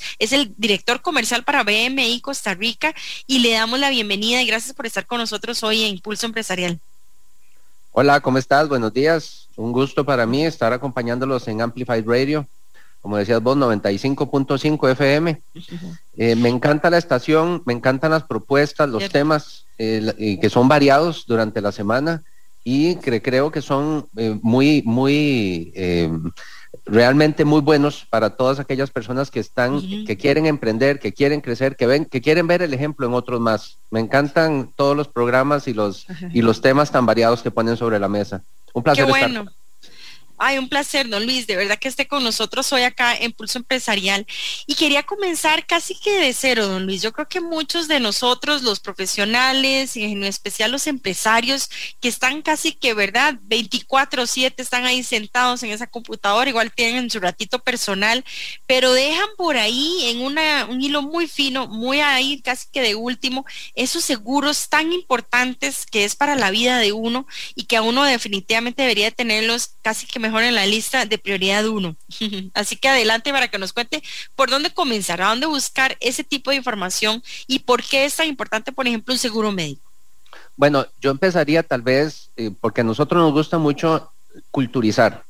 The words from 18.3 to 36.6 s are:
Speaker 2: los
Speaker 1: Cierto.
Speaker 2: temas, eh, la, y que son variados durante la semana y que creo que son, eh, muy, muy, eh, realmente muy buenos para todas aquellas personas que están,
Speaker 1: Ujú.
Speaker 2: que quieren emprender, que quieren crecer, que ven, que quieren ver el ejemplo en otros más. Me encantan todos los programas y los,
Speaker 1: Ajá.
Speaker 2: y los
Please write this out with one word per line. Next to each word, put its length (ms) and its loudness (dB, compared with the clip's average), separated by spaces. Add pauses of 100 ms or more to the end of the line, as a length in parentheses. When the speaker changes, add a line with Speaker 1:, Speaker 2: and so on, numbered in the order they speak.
Speaker 2:
los 100 -2
Speaker 1:
Cierto. 200 0
Speaker 2:
temas, 480 0 (120)
eh, 240 0
la, 160 -2
y 220 -2
que 100 4
son 160 6
variados 580 6
durante 360 0
la 100 0
semana 540 -2 (400)
y 320 2
que 260 -2
creo 300 2
que 100 -4
son, 540 -2
eh, 260 0
muy, 400 6
muy, 920 2
eh, 340 2 (760)
realmente 580 6
muy 160 6
buenos 500 4
para 200 2
todas 280 0
aquellas 320 -4
personas 400 -4
que 80 -6
están, 380 0
Speaker 1:
Ujú. 280 -6
Speaker 2:
que 120 -4
quieren 300 0
emprender, 520 2
que 140 -6
quieren 280 2
crecer, 360 -2
que 100 2
ven, 180 4
que 160 -4
quieren 280 4
ver 140 4
el 120 -2
ejemplo 320 -2
en 80 0
otros 240 -2
más. 400 -2 (120)
Me 100 0
encantan 720 2
todos 220 2
los 100 -2
programas 640 2
y 40 0
los, 380 -2
Speaker 1:
Ajá. 240 -12
Speaker 2:
y 80 4
los 180 4